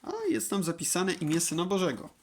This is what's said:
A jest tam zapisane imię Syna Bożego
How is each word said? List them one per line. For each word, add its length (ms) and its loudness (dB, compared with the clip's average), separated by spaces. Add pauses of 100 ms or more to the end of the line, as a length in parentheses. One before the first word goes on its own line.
A 100 -6 (180)
jest 200 0
tam 120 2
zapisane 500 0
imię 280 0
Syna 240 0
Bożego 460 0 (120)